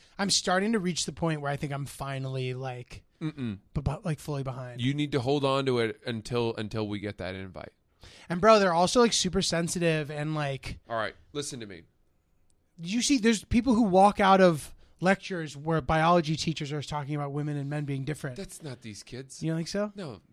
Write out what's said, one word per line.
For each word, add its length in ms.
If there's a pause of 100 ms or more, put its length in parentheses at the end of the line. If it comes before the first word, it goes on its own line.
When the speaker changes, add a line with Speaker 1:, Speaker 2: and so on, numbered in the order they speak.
(180)
Speaker 1:
I'm 120
starting 420
to 80
reach 260
the 60
point 280
where 120
I 40
think 160
I'm 140
finally, 640
like, 520 (180)
Speaker 2:
Mm-mm. 360 (160)
Speaker 1:
b-, 60
b-, 100 (120)
like, 160
fully 240
behind. 380
Speaker 2:
You 120
need 200
to 80
hold 240
on 220
to 120
it 260
until, 520
until 320
we 100
get 200
that 180
invite. 340 (580)
Speaker 1:
And, 120
bro, 180
they're 160
also, 260
like, 120
super 280
sensitive 680
and, 240
like, 460 (100)
Speaker 2:
All 60
right, 180 (180)
listen 280
to 60
me. 160 (1000)
Speaker 1:
Did 120
you 100
see? 160
There's 260
people 300
who 80
walk 360
out 220
of 340 (260)
lectures 560
where 240
biology 540
teachers 380
are 100
talking 320
about 160
women 260
and 140
men 140
being 200
different. 320
Speaker 2:
That's 280
not 180
these 220
kids. 400
Speaker 1:
You 60
don't 80
think 100
so? 260
Speaker 2:
No, 280 (100)